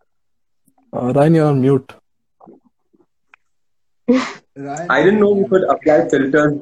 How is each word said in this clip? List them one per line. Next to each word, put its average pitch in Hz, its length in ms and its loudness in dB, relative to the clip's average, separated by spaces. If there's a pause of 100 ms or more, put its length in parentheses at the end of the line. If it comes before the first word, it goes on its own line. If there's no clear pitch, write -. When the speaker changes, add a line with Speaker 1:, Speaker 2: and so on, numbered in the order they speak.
(920)
Speaker 1:
Uh, 123 220 -4
Ryan, 151 200 4
you're 156 120 2
on 143 140 0
mute. 131 340 -2 (2500)
Speaker 2:
Ryan, 139 340 -10
Speaker 3:
I 139 120 0
didn't 202 160 2
know 202 120 2
we 196 180 -2
could 190 160 0
apply 156 440 0
filters 147 520 0